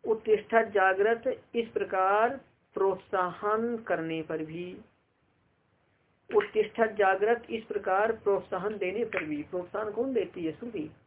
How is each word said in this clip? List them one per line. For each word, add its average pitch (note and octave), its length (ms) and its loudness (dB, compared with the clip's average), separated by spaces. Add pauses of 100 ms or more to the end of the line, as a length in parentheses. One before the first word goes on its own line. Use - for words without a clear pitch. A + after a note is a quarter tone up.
उत्तिष्ठत A3 680 2
जागृत, G#3 640 2 (140)
इस A3+ 140 -2
प्रकार G3+ 720 2 (340)
प्रोत्साहन G#3 1000 -2
करने D#3+ 460 -4
पर D#3+ 160 -6
भी, F3 380 -10 (1600)
उत्तिष्ठत G#3+ 640 2
जागृत, G#3 520 4
इस A3+ 140 -6
प्रकार G3+ 480 0
प्रोत्साहन G3 680 -2
देने F#3+ 260 -2
पर F#3+ 200 -4
भी, D3+ 180 -4
प्रोत्साहन G3 480 -6
कौन B3 220 -4
देती F3+ 320 -4
है? D#3 80 -4
श्रुति। E3 380 -10 (160)